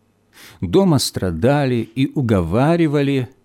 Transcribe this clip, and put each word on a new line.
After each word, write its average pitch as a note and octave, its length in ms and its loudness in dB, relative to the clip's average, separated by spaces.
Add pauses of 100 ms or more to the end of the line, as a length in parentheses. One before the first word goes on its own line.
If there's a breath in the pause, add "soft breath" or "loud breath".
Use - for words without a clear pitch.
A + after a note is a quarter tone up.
(600 loud breath)
Дома D#3 380 2
страдали A#2+ 960 -2
и C3 120 0
уговаривали, C#3 1200 0 (160)